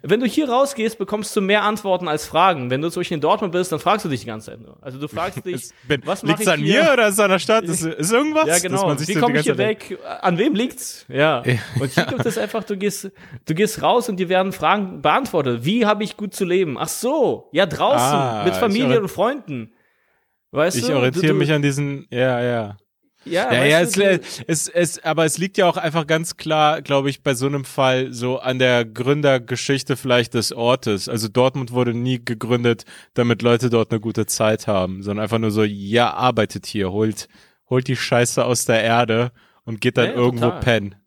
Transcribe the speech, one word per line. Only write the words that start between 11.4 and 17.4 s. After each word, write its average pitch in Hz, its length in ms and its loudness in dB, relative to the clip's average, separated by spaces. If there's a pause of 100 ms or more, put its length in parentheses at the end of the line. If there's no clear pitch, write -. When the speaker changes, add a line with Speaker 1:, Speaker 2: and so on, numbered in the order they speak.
Speaker 2:
Ja. 123 100 2 (260)
Speaker 1:
Und 135 100 -2
hier - 140 0
gibt 143 200 -2
es 220 120 -2
einfach, 208 260 -4
du 202 140 -6
gehst, 196 340 -4 (340)
du 165 80 -4
gehst 165 280 0
raus 220 260 2
und 202 100 -4
dir 175 120 -2
werden 185 240 0
Fragen 180 480 -2
beantwortet. 143 640 0
Wie 214 200 2
habe 208 200 0
ich - 100 -10
gut 202 180 -10
zu 196 120 -4
leben? 175 340 0
Ach 156 80 -4
so, 240 640 -2